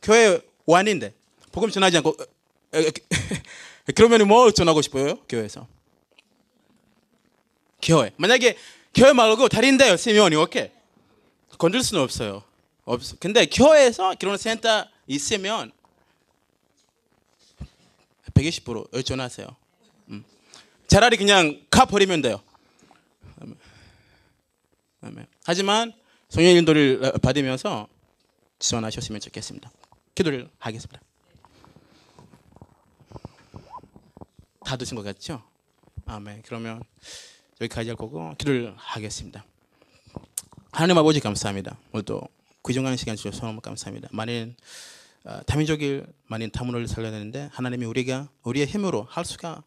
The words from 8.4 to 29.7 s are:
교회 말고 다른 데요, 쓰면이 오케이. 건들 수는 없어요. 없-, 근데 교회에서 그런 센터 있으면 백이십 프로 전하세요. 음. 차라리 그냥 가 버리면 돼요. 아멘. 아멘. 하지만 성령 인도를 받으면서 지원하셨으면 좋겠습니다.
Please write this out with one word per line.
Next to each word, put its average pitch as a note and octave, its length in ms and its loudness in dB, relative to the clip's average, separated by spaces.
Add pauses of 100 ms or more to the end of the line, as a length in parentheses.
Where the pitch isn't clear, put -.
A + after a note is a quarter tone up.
교회 C4 200 8
말고 A3+ 340 4
다른 B3+ 300 4
데요, A#3+ 180 6
쓰면이 G#3 400 4
오케이. D#3 340 0 (880)
건들 F#3 240 0
수는 F#3 220 -2
없어요. G#2 400 -8 (400)
없-, - 360 -8
근데 G#3 260 2
교회에서 C#4+ 720 4
그런 G3 180 -4
센터 G#3+ 480 -2 (220)
있으면 F#3 640 -6 (2500)
백이십 D#3 320 2
프로 A2+ 200 -10 (200)
전하세요. B2+ 420 -10 (640)
음. G#2+ 140 -16 (640)
차라리 A3+ 280 4
그냥 F#3+ 540 2
가 B3+ 160 6
버리면 F#3+ 360 0
돼요. A2 200 -4 (1000)
아멘. A2+ 140 -20 (1500)
아멘. A2+ 240 -20 (200)
하지만 G3+ 480 -2 (340)
성령 F3 300 6
인도를 D3 640 2
받으면서 C3 680 -4 (720)
지원하셨으면 A2 600 -8
좋겠습니다. - 500 -16 (440)